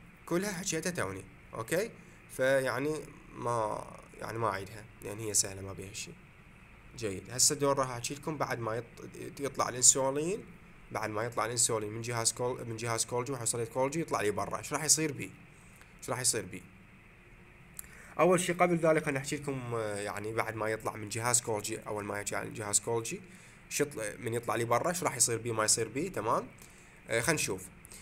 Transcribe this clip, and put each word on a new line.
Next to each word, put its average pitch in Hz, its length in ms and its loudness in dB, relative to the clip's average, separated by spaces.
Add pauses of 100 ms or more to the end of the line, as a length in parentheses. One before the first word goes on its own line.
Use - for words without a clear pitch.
(260)
كلها 190 260 0
حكيتها 170 380 -4
توني. 95 340 -2 (300)
اوكي؟ 196 360 -2 (460)
فيعني 131 580 4 (420)
ما، 117 480 0 (360)
يعني 110 180 -4
ما 113 100 2
اعيدها، 98 360 -4 (200)
لان 104 140 -6
هي 107 160 -4
سهلة 98 280 0
ما 95 100 -8
بيها 95 200 -12
شيء. - 220 -10 (840)
جيد. 98 320 -4
هسه 127 240 4
دور 139 240 2
راح 131 120 2
احكي 120 240 -6
لكم 147 240 -6
بعد 123 200 -2
ما 113 220 -2
يط-، - 600 -12
يطلع 131 280 0
الانسولين، 139 760 4 (480)
بعد 107 180 -2
ما 107 140 0
يطلع 117 220 0
الانسولين 110 460 2
من 113 100 -6
جهاز 117 300 0
كول-، 123 320 -2
من 117 120 -6
جهاز 113 280 0
كولجي 123 280 -2
وحصلت 120 360 -2
كولجي 139 320 0
يطلع 143 200 0
لي 104 100 4
برا. 98 280 -2
ايش 107 140 -8
راح 147 120 0
يصير 151 280 4
بيه؟ 117 180 -8 (680)
ايش - 100 -6
راح 120 100 0
يصير 120 220 2
بيه؟ 90 180 -10 (1600)
اول 175 200 8
شيء 175 160 0
قبل 175 200 6
ذلك 156 320 4
انا 139 100 0
احكي 143 180 -4
لكم، 135 380 -4
آه، 107 220 -2
يعني 101 360 -4
بعد 110 220 0
ما 107 140 0
يطلع 110 280 -2
من 107 120 -8
جهاز 113 320 2
كولجي، 107 380 -2
اول 104 260 -4
ما 101 160 -2
يجي 101 160 -4
عن 110 160 -4
جهاز 104 280 2
كولجي، 117 400 -2 (480)
شو - 160 2
يطلع، 123 200 -4 (140)
من 117 160 -2
يطلع 117 200 0
لي 117 100 2
برا، 120 240 4
ايش 175 140 0
راح 139 140 0
يصير 117 220 4
بيه، 117 140 -2
ما 110 120 2
يصير 110 240 4
بيه، 165 240 -4
تمام؟ 135 340 2 (640)
آه، 117 120 2
خلينا 151 220 2
نشوف. 95 200 -2 (400)